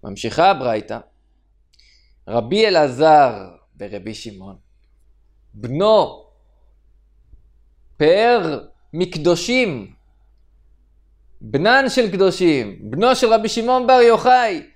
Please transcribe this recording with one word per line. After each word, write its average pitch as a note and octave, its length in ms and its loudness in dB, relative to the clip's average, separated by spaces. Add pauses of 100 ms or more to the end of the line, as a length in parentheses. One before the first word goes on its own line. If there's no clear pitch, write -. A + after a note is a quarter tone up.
ממשיכה A#2 480 -2
הברייתא, A#2 480 -6 (1300)
רבי A#2+ 400 -2
אלעזר C#3+ 800 2 (280)
ברבי G2+ 380 -12
שמעון, G2 420 -18 (960)
בנו, D3+ 720 0 (1700)
פאר F3 680 0 (280)
מקדושים, E3+ 1000 -4 (1500)
בנן G3 480 0
של A3 220 -2
קדושים, D#3+ 800 -2
בנו A3+ 240 0
של A#3+ 180 0
רבי A3 160 0
שמעון B3 380 -2
בר B3+ 140 6
יוחאי A#3 640 2 (120)